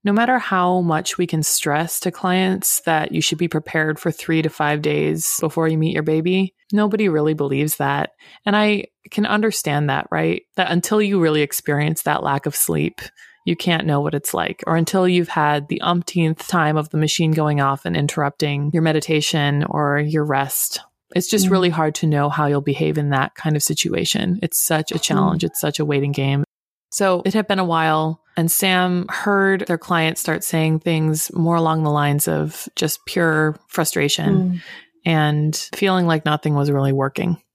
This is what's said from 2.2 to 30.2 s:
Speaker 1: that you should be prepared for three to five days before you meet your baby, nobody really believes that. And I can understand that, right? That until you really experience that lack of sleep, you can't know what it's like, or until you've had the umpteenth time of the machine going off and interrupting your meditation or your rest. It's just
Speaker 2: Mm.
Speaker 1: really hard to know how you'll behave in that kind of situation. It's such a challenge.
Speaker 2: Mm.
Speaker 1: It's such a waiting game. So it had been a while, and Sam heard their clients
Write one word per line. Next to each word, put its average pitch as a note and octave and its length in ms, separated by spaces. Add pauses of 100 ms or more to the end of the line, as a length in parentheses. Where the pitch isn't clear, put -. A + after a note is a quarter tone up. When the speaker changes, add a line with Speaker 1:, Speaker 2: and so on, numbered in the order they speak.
Speaker 1:
that D#3+ 300
you D#3+ 100
should D#3 160
be E3+ 100
prepared D#3 520
for E3+ 120
three D#3+ 300
to D#3 80
five D3+ 320
days D3+ 580
before D#3+ 280
you D#3+ 100
meet D#3+ 160
your D3+ 100
baby, F3 500 (200)
nobody G#3 340
really D#3 280
believes C#3+ 420
that. C#3+ 320 (360)
And G#3 120
I G#3 280 (260)
can G#3 160
understand F3+ 640
that, C3+ 200
right? D#3+ 300 (140)
That F#3 160
until F3+ 320
you G3+ 180
really D3+ 220
experience D3 580
that - 220
lack C#3 240
of D3 80
sleep, - 440 (460)
you E3+ 100
can't E3 300
know C#3+ 160
what D3+ 140
it's - 180
like, - 320
or E3 100
until F3+ 320
you've F3 220
had D3 380
the - 140
umpteenth E3+ 640
time D#3 300
of D3+ 120
the - 80
machine D#3 340
going D3+ 300
off C#3 240
and F3 100
interrupting C#3+ 800
your E3 100
meditation D3+ 880
or D3 300
your D3+ 260
rest. C#3 560 (340)
It's F3 140
just G3 180
Speaker 2:
Mm. F#3 40
Speaker 1:
really F#3 180
hard D#3 260
to - 120
know D3 220
how D3 180
you'll C#3+ 140
behave D3+ 360
in D3 140
that C3+ 240
kind D3+ 200
of D3 60
situation. E3+ 800
It's - 180
such D#3 320
a E3 80
challenge. D#3 440
Speaker 2:
Mm. - 20
Speaker 1:
It's E3 160
such D3+ 180
a D3+ 60
waiting C#3+ 260
game. C#3 320 (480)
So F#3+ 340
it F#3+ 80
had G#3+ 140
been G3 120
a F#3+ 60
while, D#3+ 540 (180)
and E3 140
Sam F3+ 580
heard G3 580
their E3+ 100
clients E3 440